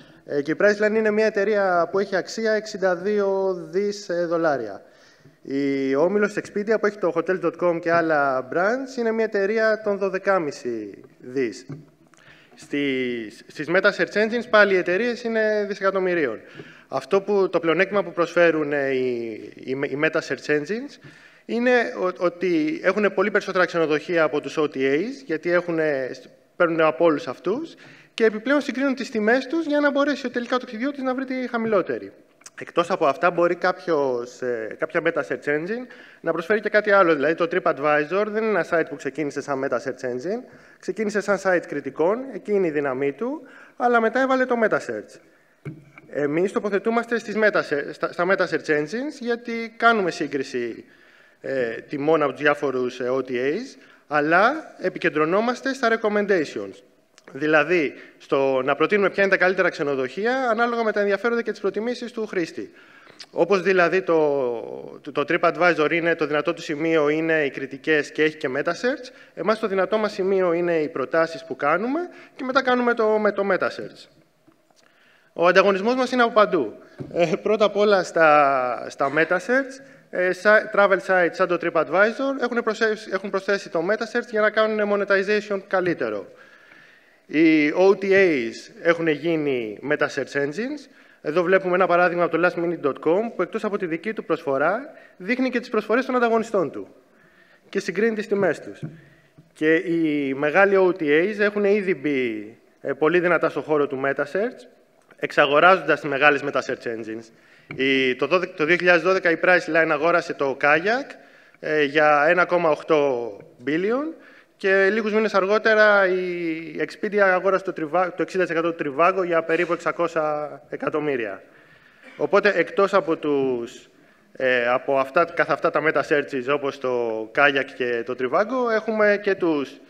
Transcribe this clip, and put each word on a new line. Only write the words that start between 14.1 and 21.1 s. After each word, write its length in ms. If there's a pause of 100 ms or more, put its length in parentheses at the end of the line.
engines, 380
πάλι, 240
οι 20
εταιρείες 460
είναι 460
δισεκατομμυρίων. 720 (480)
Αυτό 340
που, 260
το 120
πλεονέκτημα 420
που 100
προσφέρουν, 600
ε, 180
οι, 400 (240)
οι, 160
οι 320
meta 180
search 260
engines 640 (360)